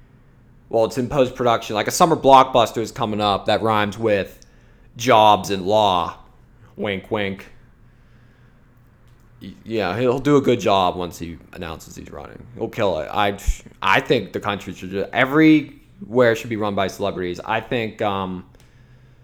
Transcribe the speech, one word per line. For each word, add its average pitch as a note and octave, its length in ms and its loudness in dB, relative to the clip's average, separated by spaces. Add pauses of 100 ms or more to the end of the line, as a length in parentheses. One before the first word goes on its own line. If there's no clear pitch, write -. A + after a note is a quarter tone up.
(680)
well, A2+ 160 2
it's - 120 -4
in B2 100 -2
post-production. A#2+ 680 0
Like, G#2 120 -2
a - 40 -4
summer E3 240 4
blockbuster C3+ 640 4
is A2 120 -4
coming G#2+ 300 -4
up G2+ 240 0
that G#2 160 0
rhymes G#2 340 0
with G#2 480 -2 (540)
jobs G#2+ 540 4
and F#2+ 160 -6
law. F#2+ 500 2 (580)
Wink, G2+ 360 -6
wink. G2 340 -6 (1900)
Y-, G2 140 -18 (100)
yeah, G#2 360 -4
he'll B2+ 180 0
do C#3+ 200 2
a C#3 40 4
good B2+ 180 2
job F#2+ 360 2
once F2 240 -8
he E2 180 -12 (140)
announces E2 440 -14
he's D#2+ 140 -18
running. C#2+ 340 -16 (120)
He'll G#2+ 140 -8
kill G2 320 -2
it. A#1 120 -8
I, G2+ 240 0 (460)
I G2 160 4
think A#2+ 340 -2
the G2+ 60 -4
country G2 340 -6
should F#2 160 -14
just, F#2+ 240 -6
every D3 680 2 (280)
where A#2 240 2
it A2+ 60 0
should A#2+ 120 -10
be A2+ 80 -4
run G2+ 180 -4
by G2 120 -2
celebrities. F2+ 560 -6
I A2 180 -4
think, A2+ 400 -6
um, F#2+ 440 -4 (800)